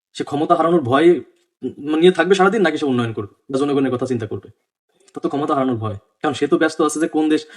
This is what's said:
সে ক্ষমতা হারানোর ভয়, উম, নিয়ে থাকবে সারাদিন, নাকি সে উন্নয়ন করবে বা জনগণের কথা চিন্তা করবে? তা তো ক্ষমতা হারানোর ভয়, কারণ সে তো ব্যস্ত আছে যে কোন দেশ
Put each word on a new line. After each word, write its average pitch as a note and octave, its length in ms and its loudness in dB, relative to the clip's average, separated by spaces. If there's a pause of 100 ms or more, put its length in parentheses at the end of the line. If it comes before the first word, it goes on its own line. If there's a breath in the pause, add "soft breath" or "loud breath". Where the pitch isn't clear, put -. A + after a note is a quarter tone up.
(160)
সে C#3 80 -6
ক্ষমতা D3+ 320 0
হারানোর E3 260 2
ভয়, C3+ 300 4
উম, C#3+ 840 -6
নিয়ে E3+ 160 6
থাকবে F3 240 2
সারাদিন, G3 260 2
নাকি D#3 160 2
সে D3+ 80 -4
উন্নয়ন A#2+ 280 -2
করবে G#2 200 -10 (160)
বা C3+ 100 -4
জনগণের C#3 320 0
কথা B2+ 140 -4
চিন্তা A#2 220 -4
করবে? - 220 -10 (640)
তা - 60 -12
তো - 100 -4
ক্ষমতা D3+ 260 -2
হারানোর C3 220 -2
ভয়, G#2 200 -6 (240)
কারণ D3+ 120 -2
সে C#3 140 -4
তো D#3+ 100 0
ব্যস্ত D#3 240 0
আছে D3+ 180 -2
যে D#3+ 80 -2
কোন D#3 220 -2
দেশ D3+ 120 0 (160 loud breath)